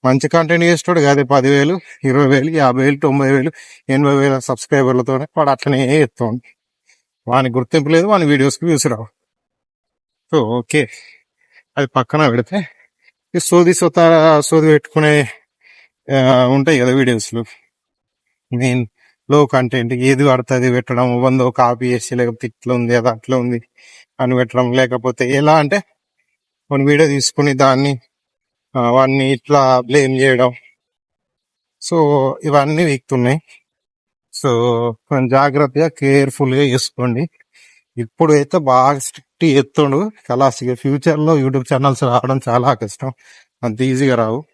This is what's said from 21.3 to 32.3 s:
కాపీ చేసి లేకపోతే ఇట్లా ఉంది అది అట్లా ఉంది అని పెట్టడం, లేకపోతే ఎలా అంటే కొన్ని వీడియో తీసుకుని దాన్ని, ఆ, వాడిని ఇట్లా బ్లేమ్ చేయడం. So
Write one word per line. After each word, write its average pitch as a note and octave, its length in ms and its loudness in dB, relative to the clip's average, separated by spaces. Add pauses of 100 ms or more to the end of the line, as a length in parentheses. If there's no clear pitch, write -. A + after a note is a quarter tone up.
కాపీ B2 420 -2
చేసి B2 220 -6
లేకపోతే A#2+ 320 -4
ఇట్లా A#2+ 280 -6
ఉంది A#2+ 220 0
అది A#2 120 0
అట్లా A#2 300 -4
ఉంది A#2+ 240 -4 (580)
అని B2+ 140 -2
పెట్టడం, B2 380 -2
లేకపోతే B2 580 -2
ఎలా D3+ 280 2
అంటే D3+ 200 0 (880)
కొన్ని C#3 220 0
వీడియో D3 180 4
తీసుకుని C#3+ 460 -2
దాన్ని, C3+ 440 0 (800)
ఆ, A#2+ 140 0
వాడిని C3+ 420 2
ఇట్లా C3 480 2
బ్లేమ్ C3 400 0
చేయడం. B2+ 320 2 (1400)
So E3+ 80 -2 (480)